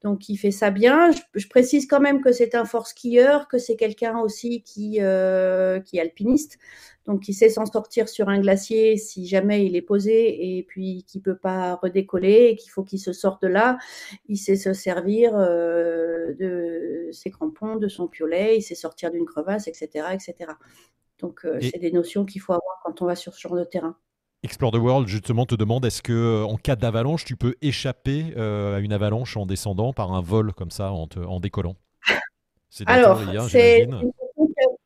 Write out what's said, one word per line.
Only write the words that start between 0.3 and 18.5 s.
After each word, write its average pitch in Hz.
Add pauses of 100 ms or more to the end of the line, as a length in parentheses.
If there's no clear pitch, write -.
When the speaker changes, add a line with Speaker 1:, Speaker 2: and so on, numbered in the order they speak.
Speaker 1:
fait 202
ça 202
bien. 269
Je, 294 (160)
je 196
précise 277
quand 285
même 277
que 262
c'est 240
un 233
fort 226
skieur, 262
que 247
c'est 233
quelqu'un 226
aussi 226
qui, 214
euh, 185
qui 190
est 170
alpiniste, 233 (480)
donc 196
qui 196
sait 220
s'en 220
sortir 220
sur 208
un 196
glacier 214
si 190
jamais 196
il 180
est 175
posé 202
et 180
puis 190
qui 196
peut 190
pas 185
redécoller 190
et 214
qu'il -
faut 190
qu'il 196
se 185
sorte 196
de 190
là. 226 (500)
Il 208
sait 196
se 196
servir, 190
euh, 170
de 170
ses -
crampons, 220
de 208
son 185
piolet, 180